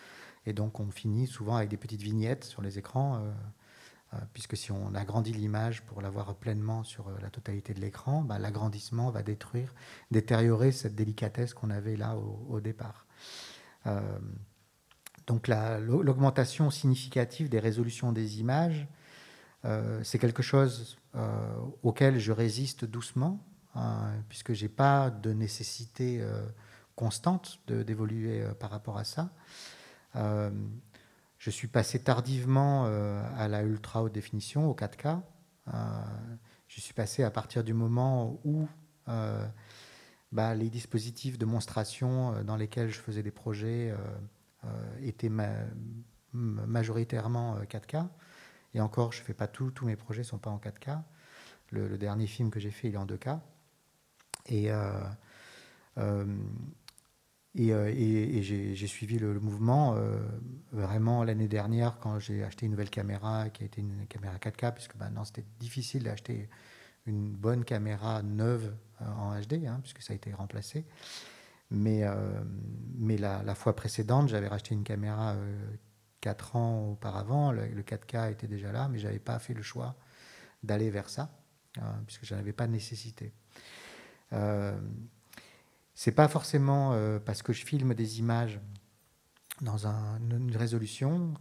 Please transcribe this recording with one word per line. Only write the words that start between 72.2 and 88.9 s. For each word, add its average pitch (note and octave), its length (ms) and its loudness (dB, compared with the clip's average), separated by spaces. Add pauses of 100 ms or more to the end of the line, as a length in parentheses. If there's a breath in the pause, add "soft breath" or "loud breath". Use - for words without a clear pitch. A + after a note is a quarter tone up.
mais A2 200 2
la, G2+ 260 0
la G2+ 120 -2
fois - 200 2
précédente, A#2+ 540 4
j'avais G#2 180 0
racheté G#2 280 -2
une G#2 80 0
caméra, G#2+ 500 -2
euh, G2+ 380 -6 (500)
quatre - 340 -2
ans A2+ 360 2
auparavant, G#2 600 2
le, G#2+ 160 0
le G#2 160 -4
quatre G#2+ 220 -8
K A2+ 260 0
était G#2+ 160 -6
déjà G2+ 240 -4
là, B2 160 0
mais A#2+ 120 -2
j'avais G#2 200 -2
pas A#2 200 -4
fait - 140 -6
le A2 80 -8
choix B2 340 -8 (680 loud breath)
d'aller G#2+ 260 2
vers G2+ 200 -4
ça, - 280 -8 (420)
euh, - 20 -4 (240)
puisque - 180 -14
je - 120 -8
n'avais G2+ 180 -4
pas A#2+ 140 0
de A#2 40 2
nécessité. A2 640 -6 (1000 loud breath)
Euh, G#2 440 0 (1160 loud breath)
c'est - 180 0
pas D3+ 160 10
forcément, C#3 640 4
euh, G#2+ 260 4
parce G#2 240 -4
que B2 120 2
je - 120 -8
filme C3 280 2
des A2 260 -2
images A#2 400 2 (1000)